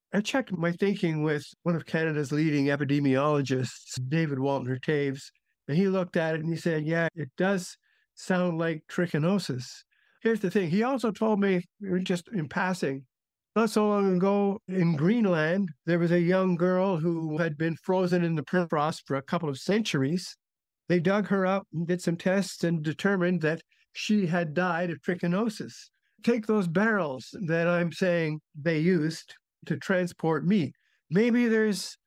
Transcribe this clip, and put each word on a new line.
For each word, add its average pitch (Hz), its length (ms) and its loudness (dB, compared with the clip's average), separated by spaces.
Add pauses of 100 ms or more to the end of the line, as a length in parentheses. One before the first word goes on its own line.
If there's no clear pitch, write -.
(140)
I 208 80 2
checked 254 300 -2
my 170 200 -2
thinking 175 520 0
with 147 220 0 (180)
one 170 120 0
of 147 100 -6
Canada's 156 460 -2
leading 147 340 2
epidemiologists, 139 1400 0
David 147 320 0
Waltner 131 400 -2
Taves, 143 440 -2 (440)
and 143 100 0
he 196 100 4
looked 185 300 0
at 160 180 0
it 156 60 -4
and 160 80 -4
he 165 80 -2
said, 156 280 -2
"Yeah, 165 300 0
it 147 220 -8
does 185 400 -2 (360)
sound 180 440 0
like 165 320 -2
trichinosis." 170 760 0 (560)
Here's 226 180 0
the 180 100 0
thing. 180 220 0
He 202 100 2
also 240 300 0
told 214 280 0
me, 196 220 2 (400)
just 180 280 -2
in 160 180 -4
passing, 175 580 -2 (500)
not 220 140 2
so 214 180 2
long 202 280 2
ago 196 520 2
in 175 280 2
Greenland, 180 760 2 (160)
there 170 140 2
was 170 120 2
a 175 80 4
young 185 360 4
girl 185 420 2
who 160 400 -2
had 165 200 -2
been 160 180 -2
frozen 180 480 0
in 165 100 0
the 156 100 -2
permafrost 160 600 0
for 135 120 -2
a 135 40 -4
couple 170 280 -4
of 131 100 -6
centuries. 180 760 -2 (540)
They 175 100 4
dug 190 280 0
her 196 180 0
up 190 260 -2
and 165 140 -4
did 175 160 -2
some 170 160 -2
tests 190 460 -2
and 170 200 0
determined 175 580 0
that 156 200 0 (320)
she 208 320 0
had 165 300 -2
died 175 340 -2
of 156 120 -8
trichinosis. 180 720 -2 (500)
Take 233 240 0
those 214 200 2
barrels 170 680 0 (100)
that 165 220 2
I'm 175 240 2
saying 165 480 0 (200)
they 156 200 0
used 160 560 0 (320)
to 147 100 -2
transport 165 680 0
meat. 170 280 2 (380)
Maybe 240 360 4
there's 220 600 0